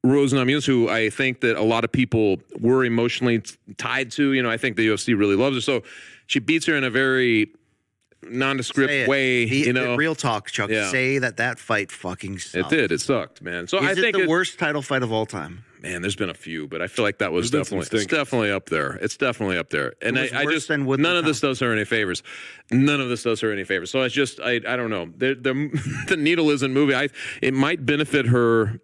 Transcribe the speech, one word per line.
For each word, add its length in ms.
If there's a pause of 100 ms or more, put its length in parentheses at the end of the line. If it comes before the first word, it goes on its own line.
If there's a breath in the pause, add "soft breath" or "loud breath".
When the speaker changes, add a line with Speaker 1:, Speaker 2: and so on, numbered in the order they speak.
Speaker 1:
Rose 280
Namajunas, 320
who 240
I 200
think 300
that 160
a 80
lot 220
of 80
people 480 (180)
were 240
emotionally 560
t-, 160 (220)
tied 360
to. 200
You 100
know, 60
I 80
think 180
the 80
U 120
F 40
C 140
really 240
loves 180
her. 60
So 220 (440 loud breath)
she 120
beats 260
her 100
in 80
a 60
very 580 (760)
nondescript 680
Speaker 2:
Say 120
it. 80
Speaker 1:
way, 360
Speaker 2:
Be, 200
Speaker 1:
you 80
know. 220
Speaker 2:
real 200
talk, 320
Chuck. 220
Speaker 1:
Yeah. 200
Speaker 2:
Say 300
that 180
that 220
fight 320
fucking 480
sucked. 320
Speaker 1:
It 40
did. 160
It 100
sucked, 400
man. 260
So 120
Speaker 2:
Is 60
Speaker 1:
I 60
Speaker 2:
it 40
Speaker 1:
think 200
Speaker 2:
the 80
Speaker 1:
it 60
Speaker 2:
worst 300
title 220
fight 220
of 80
all 140
time? 400 (160)
Speaker 1:
Man, 200
there's 140
been 140
a 40
few, 340
but 140
I 60
feel 160
like 140
that 160
was 180
Speaker 3:
There's 120
been 20
some 140
Speaker 1:
definitely, 200
it's 60
Speaker 3:
stinkers. 200
Speaker 1:
definitely 260
up 180
there. 220 (100)
It's 160
definitely 400
up 120
there. 320
And 160
Speaker 2:
It 40
was 120
Speaker 1:
I, 80
I 40
Speaker 2:
worse 80
Speaker 1:
just, 160
Speaker 2:
than 160
Woodley 180
Speaker 1:
none 140
of 80
this 160
Speaker 2:
Thompson. 80
Speaker 1:
does 100
her 140
any 100
favors. 400 (480 loud breath)
None 300
of 80
this 140
does 180
her 100
any 140
favors. 260
So 100
I 60
just, 320
I, 160 (100)
I 120
don't 120
know. 160 (120)
The, 180
the, 680
<laughs> 20
the 100
needle 340
isn't 220
moving. 220
I, 140 (320 loud breath)
it 120
might 320
benefit 420
her 560